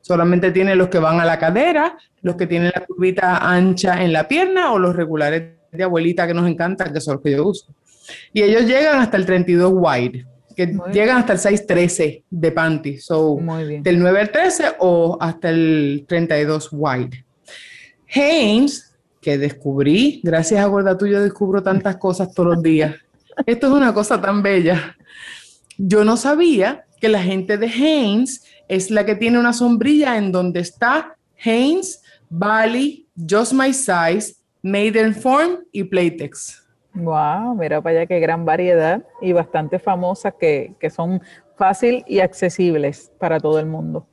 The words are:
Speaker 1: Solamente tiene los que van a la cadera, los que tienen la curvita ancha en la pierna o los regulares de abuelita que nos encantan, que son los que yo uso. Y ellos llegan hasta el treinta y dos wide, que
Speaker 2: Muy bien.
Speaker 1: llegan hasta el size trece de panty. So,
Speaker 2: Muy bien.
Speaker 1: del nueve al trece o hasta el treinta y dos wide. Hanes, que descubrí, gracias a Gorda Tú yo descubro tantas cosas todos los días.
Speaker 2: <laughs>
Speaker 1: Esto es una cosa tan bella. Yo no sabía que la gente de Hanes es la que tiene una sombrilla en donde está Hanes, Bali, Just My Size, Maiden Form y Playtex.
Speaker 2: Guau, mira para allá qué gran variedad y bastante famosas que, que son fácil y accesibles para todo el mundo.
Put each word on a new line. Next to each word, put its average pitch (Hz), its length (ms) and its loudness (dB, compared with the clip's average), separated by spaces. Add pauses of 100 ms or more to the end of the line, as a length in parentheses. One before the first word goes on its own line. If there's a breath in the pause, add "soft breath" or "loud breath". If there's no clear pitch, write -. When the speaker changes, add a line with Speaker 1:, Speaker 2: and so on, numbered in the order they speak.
Speaker 1:
Solamente 175 480 2
tiene 190 260 2
los 185 120 4
que 180 100 -2
van 160 220 2
a 170 60 2
la 165 120 2
cadera, 294 580 0 (280 loud breath)
los 175 120 -2
que 175 120 -4
tienen 175 260 0
la 180 100 -6
curvita 185 540 0
ancha 180 680 2
en 175 80 0
la 156 160 0
pierna 359 440 0
o 208 80 2
los 180 160 0
regulares 160 580 -2 (180)
de 170 120 -6
abuelita 175 420 0
que 170 80 -2
nos 170 160 0
encantan, 175 420 -4
que 151 80 -6
son 147 180 -6
los - 60 -10
que 147 100 0
yo 143 120 0
uso. - 220 -4 (680 loud breath)
Y 214 80 0
ellos 220 240 4
llegan 269 360 2
hasta 220 160 0
el 185 100 0
treinta 180 240 0
y - 20 4
dos 180 220 4
wide, 127 500 0 (300)
que 180 100 -2
Speaker 2:
Muy 175 200 -4
bien. 190 80 -8
Speaker 1:
llegan 220 240 2
hasta 233 160 2
el 180 60 0
size 208 240 0
trece 175 640 0
de 165 240 -2
panty. 156 460 -2
So, 156 400 0
Speaker 2:
Muy 160 280 -6
bien. 147 180 -10
Speaker 1:
del 175 160 2
nueve 180 220 4
al 208 100 -2
trece 349 320 0 (160)
o 175 420 2
hasta 165 300 -4
el 156 560 0
treinta 165 320 0
y 151 60 0
dos 151 260 -4
wide. 127 520 -4 (880 loud breath)
Hanes, 277 840 2 (260)
que 147 160 0
descubrí, 143 840 0
gracias 165 360 0
a 202 80 2
Gorda 196 300 0
Tú 196 80 -2
yo 202 160 0
descubro 202 400 0
tantas 190 360 -2
cosas 185 360 -4
todos 175 220 2
los 165 80 -2
días. 156 320 2 (240)
Speaker 2:
<laughs> - 260 -8
Speaker 1:
Esto 233 220 0
es 269 60 4
una 269 200 4
cosa 208 260 -2
tan 196 220 0
bella. 175 540 0 (840 loud breath)
Yo 196 260 2
no 226 140 4
sabía 285 680 0 (140)
que 220 100 0
la 208 120 2
gente 190 360 -2
de 220 100 -2
Hanes 254 760 0 (240 soft breath)
es 190 240 -4
la 214 140 0
que 208 100 0
tiene 233 240 0
una 240 140 2
sombrilla 240 640 2
en 202 140 -2
donde 180 280 -2
está 247 560 -2 (280)
Hanes, 269 580 0 (280 soft breath)
Bali, 220 800 -2 (220)
Just 226 240 0
My 269 200 2
Size, 180 640 -2 (260)
Maiden 208 540 0
Form 294 440 0 (120)
y 196 140 -6
Playtex. 170 800 -4 (300)
Speaker 2:
Guau, 160 600 -4
mira 151 260 -4
para 165 180 0
allá 170 80 -2
qué 180 120 -2
gran 165 260 -2
variedad 170 560 0 (200)
y 185 100 -2
bastante 165 480 -2
famosas 185 600 -4
que, 151 400 -2
que 160 100 -6
son 175 320 -4 (340 loud breath)
fácil 220 520 0
y 196 120 0
accesibles 175 1000 -2
para 160 200 -2
todo 156 200 0
el 156 80 -4
mundo. 160 440 -8